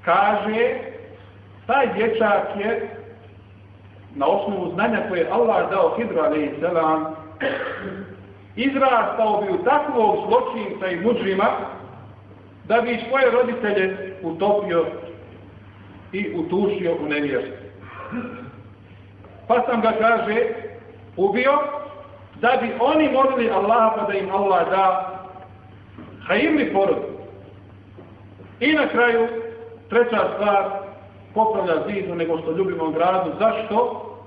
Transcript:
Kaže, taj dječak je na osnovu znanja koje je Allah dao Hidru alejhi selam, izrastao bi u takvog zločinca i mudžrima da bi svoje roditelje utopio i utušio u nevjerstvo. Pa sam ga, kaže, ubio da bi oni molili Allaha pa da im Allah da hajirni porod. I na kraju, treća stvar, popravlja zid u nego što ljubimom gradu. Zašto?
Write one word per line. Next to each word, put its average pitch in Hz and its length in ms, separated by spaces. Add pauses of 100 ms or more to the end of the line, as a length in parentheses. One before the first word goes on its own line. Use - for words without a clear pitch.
Kaže, 208 720 (880)
taj 240 260
dječak 214 500 (160)
je 220 300 (1300)
na 139 100
osnovu 202 480
znanja 214 260 (100)
koje 180 100
je 160 120
Allah 220 380
dao 185 280
Hidru 185 220
alejhi 151 400
selam, 160 560 (1400)
izrastao 233 880
bi 190 120
u - 100
takvog 233 520 (120)
zločinca 208 600
i 175 120
mudžrima 196 480 (1200)
da 233 140
bi 233 180 (100)
svoje 262 220
roditelje 208 920
utopio 175 640 (1300)
i 185 240
utušio 180 600 (100)
u 147 40
nevjerstvo. 143 460 (1900)
Pa 247 220
sam 226 120
ga, 220 180
kaže, 220 360 (840)
ubio 247 340 (880)
da 247 200
bi 226 180
oni 294 340
molili 262 360
Allaha 220 460
pa 208 160
da 196 60
im 190 140
Allah 190 380
da 190 420 (1160)
hajirni 277 460
porod. 190 240 (1600)
I 294 140
na 294 140
kraju, 233 400 (640)
treća 226 460
stvar, 202 340 (640)
popravlja 208 420 (120)
zid 190 240
u 170 40
nego 165 220
što 160 140
ljubimom 170 420
gradu. 175 460
Zašto? - 680 (200)